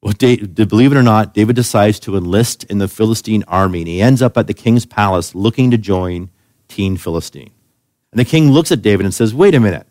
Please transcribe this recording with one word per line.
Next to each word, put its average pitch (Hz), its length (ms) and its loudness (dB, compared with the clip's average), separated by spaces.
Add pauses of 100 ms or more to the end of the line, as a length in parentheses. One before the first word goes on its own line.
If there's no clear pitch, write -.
Well, 104 120 -4
Da-, 123 320 2
believe 110 440 2
it 139 80 2
or 127 40 4
not, 107 300 2
David 110 220 0
decides 107 460 0
to 98 160 -8
enlist 95 480 -2
in 101 140 -6
the 98 100 -4
Philistine 110 580 -2
army, 90 340 -2
and 82 80 -8
he 87 140 -4
ends 123 180 2
up - 160 0
at - 120 -2
the 104 60 -4
king's 117 300 0
palace 95 480 -2
looking 113 380 -2
to 120 80 2
join 92 500 -4 (380)
Teen 95 300 -4
Philistine. 82 560 -10 (580)
And - 80 -4
the 120 60 2
king 156 260 2
looks 156 220 2
at 123 100 -4
David 101 240 2
and 92 80 -4
says, 113 180 0
"Wait 170 220 4
a 131 60 4
minute. 95 300 0